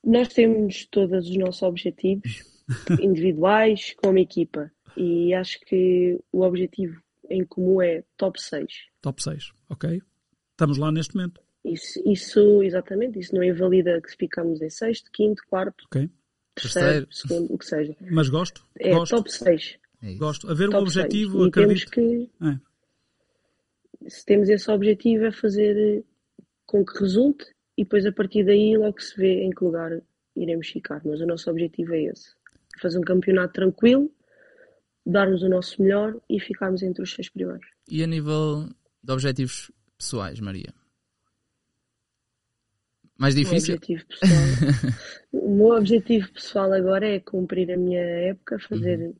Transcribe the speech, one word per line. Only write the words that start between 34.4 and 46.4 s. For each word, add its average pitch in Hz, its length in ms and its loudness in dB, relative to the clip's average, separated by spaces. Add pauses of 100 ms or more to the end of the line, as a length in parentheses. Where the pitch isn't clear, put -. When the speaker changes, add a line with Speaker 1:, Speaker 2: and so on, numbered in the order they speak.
Speaker 1:
darmos 190 360 2
o 190 60 0
nosso 180 340 -2
melhor 208 320 0 (140)
e 214 100 -2
ficarmos 190 440 -6
entre 185 200 -6
os 185 120 -10
seis - 160 -12
primeiros. 180 360 -10 (220)
Speaker 3:
E 156 140 -4
a 165 40 -2
nível 151 600 -4 (340)
de 127 100 -6
objetivos 131 580 -4 (260)
pessoais, 98 440 -8
Maria? 98 340 -12 (2500)
Mais 139 160 2
Speaker 1:
O 139 40 2
meu 143 80 2
Speaker 3:
difícil? 175 280 0
Speaker 1:
objetivo 165 320 -8
pessoal, 165 360 4 (880)
Speaker 3:
<laughs> - 0 -
Speaker 1:
o - 240 -2
meu 208 160 8
objetivo 214 600 2
pessoal 196 400 -2